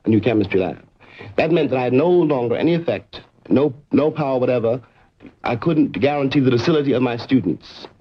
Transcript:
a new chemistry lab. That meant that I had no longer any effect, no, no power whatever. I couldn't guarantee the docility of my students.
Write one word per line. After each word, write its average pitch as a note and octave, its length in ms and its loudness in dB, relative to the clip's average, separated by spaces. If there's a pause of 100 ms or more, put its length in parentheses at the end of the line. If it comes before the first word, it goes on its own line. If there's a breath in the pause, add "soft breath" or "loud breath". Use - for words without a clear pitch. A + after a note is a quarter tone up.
a - 40 -2
new A2 120 4
chemistry G#2 400 0
lab. E2+ 240 -6 (520 loud breath)
That D#3+ 160 0
meant D#3 180 2
that B2+ 80 0
I B2+ 60 -2
had B2 80 -2
no D3+ 180 2
longer D3 460 2
any E3 180 0
effect, B2 460 -6 (280)
no, C3 240 2 (200)
no D3 180 2
power C#3+ 280 -2
whatever. B2 440 0 (640 soft breath)
I A#2+ 120 -2
couldn't D#3 360 0
guarantee C#3 480 0
the B2+ 100 2
docility C#3 420 2
of B2+ 100 0
my A#2+ 140 -2
students. - 720 -4 (140)